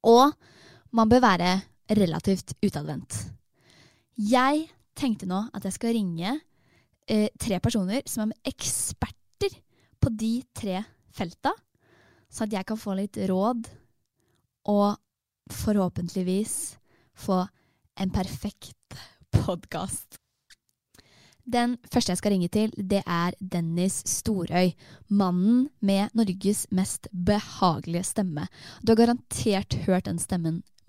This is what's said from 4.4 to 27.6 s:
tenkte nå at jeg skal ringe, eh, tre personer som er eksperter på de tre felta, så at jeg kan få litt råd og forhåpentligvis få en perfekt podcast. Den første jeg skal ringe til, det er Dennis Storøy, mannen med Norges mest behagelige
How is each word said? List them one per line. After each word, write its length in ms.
tenkte 320
nå 100
at 160
jeg 80
skal 240
ringe, 380
eh, 200
tre 200
personer 480
som 200
er 240
eksperter 1000
på 120
de 180
tre 300
felta, 460
så 160
at 80
jeg 160
kan 80
få 200
litt 200
råd 480
og 300
forhåpentligvis 1300
få 160
en 120
perfekt 880
podcast. 840
Den 300
første 160
jeg 80
skal 160
ringe 160
til, 240
det 320
er 320
Dennis 640
Storøy, 600
mannen 540
med 400
Norges 460
mest 400
behagelige 880